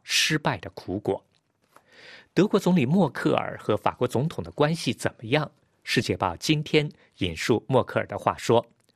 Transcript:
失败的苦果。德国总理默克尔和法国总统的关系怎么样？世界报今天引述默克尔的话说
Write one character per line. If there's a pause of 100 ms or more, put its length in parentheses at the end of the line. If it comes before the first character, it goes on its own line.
失
败
的
苦
果。 (1080)
德
国
总
理
默
克
尔
和
法
国
总
统
的
关
系
怎
么
样？ (340)
世
界
报
今
天 (300)
引
述
默
克
尔
的
话
说 (300)